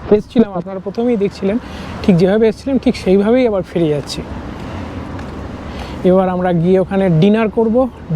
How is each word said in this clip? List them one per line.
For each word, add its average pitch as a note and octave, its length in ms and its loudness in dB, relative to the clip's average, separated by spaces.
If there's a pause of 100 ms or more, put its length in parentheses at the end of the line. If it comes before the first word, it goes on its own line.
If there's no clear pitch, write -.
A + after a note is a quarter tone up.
(180)
এসছিলাম, G#3+ 420 2
আপনারা F#3+ 280 -8
প্রথমেই A#3 380 0
দেখছিলেন, G3 320 -2 (460)
ঠিক G3 180 6
যেভাবে G3+ 300 4
এসছিলাম C4+ 340 -2
ঠিক A#3+ 100 2 (100)
সেইভাবেই G#3 460 4
আবার G3 200 -2
ফিরে E3+ 240 0
যাচ্ছি। D3 260 -6 (1900)
এবার F#3 240 4
আমরা F3+ 160 0 (120)
গিয়ে F#3 220 4
ওখানে G3 200 -2 (180)
ডিনার G#3+ 340 4
করব, A3+ 200 2 (400)